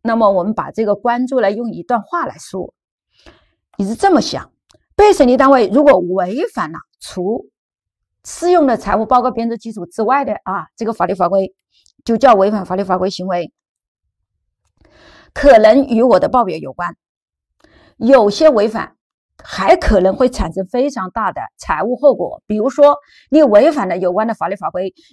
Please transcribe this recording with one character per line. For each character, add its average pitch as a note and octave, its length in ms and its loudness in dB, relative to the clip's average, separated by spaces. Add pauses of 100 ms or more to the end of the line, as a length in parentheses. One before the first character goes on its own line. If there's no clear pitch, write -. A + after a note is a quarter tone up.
那 A3+ 160 -2
么 A3 140 2
我 F#3+ 120 0
们 G#3+ 120 -4
把 D3 160 -8
这 A3 160 -4
个 G3+ 80 0
关 A#3+ 320 -4
注 C4 160 -2
呢， G3+ 100 0
用 A#3 180 -8
一 E3+ 120 -10
段 A#3 180 -4
话 E4+ 240 -8
来 G3+ 140 -10
说。 - 340 -12 (1040)
你 F#3+ 100 -4
是 G#3+ 80 -6
这 G4 160 0
么 C4+ 120 2
想： - 280 -10 (460)
被 G#4 160 6
审 C4+ 160 4
计 B3+ 80 4
单 C4+ 140 4
位 B3 180 4
如 C4 160 2
果 B3 140 4
违 F#3 560 -4
反 E3 180 -8
了 E3 60 -16 (200)
除 G3 520 -8 (760)
适 - 260 -4
用 E4+ 160 4
的 A#3+ 100 0
财 - 180 -4
务 A3 120 -2
报 B3 160 2
告 B3+ 80 -2
编 A#3 180 -6
制 A3+ 80 -6
基 A3+ 160 -14
础 F#3 140 -12
之 A3 160 -6
外 B3+ 200 0
的， A3 120 -6 (100)
啊， F#3 220 -8 (100)
这 A#3 80 -10
个 A3 80 -4
法 F3+ 140 -4
律 G3+ 80 -4
法 F3 160 -2
规， F#3+ 240 -2 (500)
就 A3+ 120 -2
叫 A#3+ 180 4
违 G3 160 2
反 G3+ 160 -6
法 F#3 100 -6
律 G3 80 -4
法 F#3 140 -2
规 F#3 100 -4
行 F3+ 180 -10
为， F3+ 260 -6 (1800)
可 B3+ 260 6
能 A3+ 280 4
与 A3+ 160 0
我 A#3 180 4
的 D#3+ 80 0
报 A#3 160 0
表 F#3 140 -6
有 D3 160 -14
关。 F3 200 -10 (1000)
有 A3+ 320 4
些 D#4 220 2
违 A3 180 2
反 A3 280 -10 (460)
还 - 340 0
可 G#3+ 240 2
能 F#3 140 0
会 B3+ 140 0
产 G3 240 -8
生 F#3+ 140 -6
非 C4 240 -4
常 C#4 200 -10
大 G#3 220 -6
的 - 80 -12 (160)
财 D#3 260 -6
务 A#3 140 -4
后 C4 180 4
果， - 320 -8
比 G#3+ 100 -4
如 G#3+ 120 -2
说 C#4+ 280 4 (340)
你 D#4 120 4
违 B3 300 4
反 A3+ 160 -6
了 F3+ 80 -6
有 F3+ 160 -2
关 G#3+ 140 -2
的 A3+ 80 -6
法 - 140 -6
律 G3+ 80 -8
法 F3 120 -8
规， F#3+ 240 -8 (200)